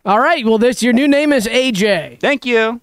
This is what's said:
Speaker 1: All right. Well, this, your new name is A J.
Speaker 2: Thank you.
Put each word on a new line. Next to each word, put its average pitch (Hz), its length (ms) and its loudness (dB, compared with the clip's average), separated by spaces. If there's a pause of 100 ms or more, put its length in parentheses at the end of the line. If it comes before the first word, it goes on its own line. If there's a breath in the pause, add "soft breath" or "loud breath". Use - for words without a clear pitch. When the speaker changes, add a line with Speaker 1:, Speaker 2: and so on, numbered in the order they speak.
Speaker 1:
All 202 120 2
right. 302 240 0
Well, 220 140 2
this, 240 260 0
your 240 120 2
new 269 120 2
name 285 280 2
is 220 140 0
A 254 220 0
J. 180 480 -2
Speaker 2:
Thank 277 280 -2
you. 226 360 0